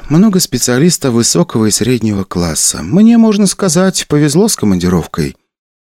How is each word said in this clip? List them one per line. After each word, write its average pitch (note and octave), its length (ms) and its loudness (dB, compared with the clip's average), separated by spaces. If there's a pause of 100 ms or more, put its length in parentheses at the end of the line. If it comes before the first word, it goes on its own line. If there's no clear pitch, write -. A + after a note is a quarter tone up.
много F#3 320 2
специалистов C3 760 0
высокого A#2 520 0
и G#2 60 0
среднего A2 520 -2
класса. E2 600 -4
Мне, G#3 340 4
можно G#3+ 300 2
сказать, F#3 600 -2
повезло D3+ 400 2
с - 80 -4
командировкой. F2 800 -2 (540)